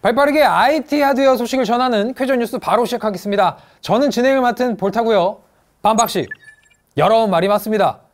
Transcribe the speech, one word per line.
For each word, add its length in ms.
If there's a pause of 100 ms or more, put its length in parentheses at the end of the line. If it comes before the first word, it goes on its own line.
발빠르게 420
아이티 580
하드웨어 360
소식을 280
전하는 480
쾌전 260
뉴스 200
바로 260
시작하겠습니다. 720 (240)
저는 300
진행을 300
맡은 360
볼타고요. 640 (420)
반박식, 480 (680)
여러분 340
말이 160
맞습니다. 540 (120)